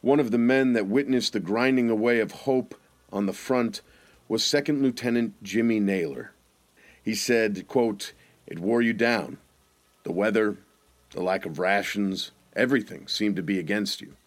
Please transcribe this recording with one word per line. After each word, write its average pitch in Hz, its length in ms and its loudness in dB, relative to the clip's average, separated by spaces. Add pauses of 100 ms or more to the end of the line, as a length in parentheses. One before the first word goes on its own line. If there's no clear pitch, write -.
One 139 200 4
of 120 100 0
the 120 80 2
men 127 360 4
that 107 120 0
witnessed 127 460 0
the 104 80 -2
grinding 120 500 2
away 113 300 2
of 104 100 -2
hope - 460 -2 (360)
on 101 140 0
the 95 60 -2
front 120 480 -2 (480)
was 110 160 0
Second 143 400 0
Lieutenant 120 580 0
Jimmy 107 380 0
Naylor. 87 500 -2 (720)
He 110 140 -4
said, 107 500 0
quote, 113 460 0 (340)
"It 82 140 -12
wore 113 220 2
you 117 100 2
down. 107 460 -2 (680)
The 82 80 -6
weather, 104 460 2 (520)
the - 140 -6
lack 92 200 0
of 80 140 -8
rations, 95 720 -2 (240)
everything 123 540 0
seemed 107 260 -2
to 90 80 -4
be 95 160 -2
against 101 420 -4
you. - 140 -20 (120)